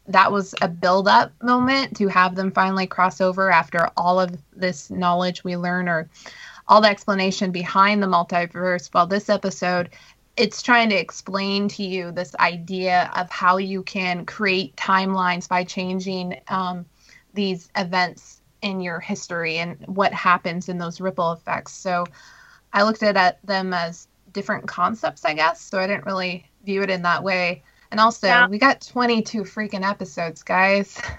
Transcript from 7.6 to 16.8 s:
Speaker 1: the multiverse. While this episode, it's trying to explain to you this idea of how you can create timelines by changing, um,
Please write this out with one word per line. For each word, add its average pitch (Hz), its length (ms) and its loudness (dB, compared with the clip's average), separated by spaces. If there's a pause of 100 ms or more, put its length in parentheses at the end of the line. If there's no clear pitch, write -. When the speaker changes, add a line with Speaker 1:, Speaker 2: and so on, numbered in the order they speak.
Speaker 1:
the 196 40 0
multiverse. 175 840 0
While 175 140 4
this 202 220 -2
episode, 180 600 -2 (480)
it's 214 240 -2
trying 233 280 4
to 202 60 2
explain 196 720 -4
to 208 140 -8
you 185 280 -6
this 180 240 -8
idea 180 800 0
of 175 140 -4
how 185 280 2
you 190 260 -4
can 180 420 -4
create 190 500 -2
timelines 190 720 0
by 185 160 0
changing, 185 760 -6 (100)
um, 180 360 -4 (480)